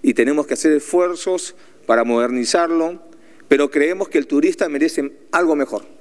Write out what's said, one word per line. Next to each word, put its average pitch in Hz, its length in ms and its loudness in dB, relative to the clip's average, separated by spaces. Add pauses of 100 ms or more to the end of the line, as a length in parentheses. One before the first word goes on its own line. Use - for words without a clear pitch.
Y 127 120 2
tenemos 143 340 0
que 135 80 -2
hacer 156 180 2
esfuerzos 175 800 -2 (300)
para 117 180 2
modernizarlo, 127 960 0 (460)
pero 139 220 2
creemos 180 400 0
que - 80 0
el 143 100 0
turista 165 420 0
merece 147 420 -2 (200)
algo 170 240 2
mejor. 131 300 -4 (160)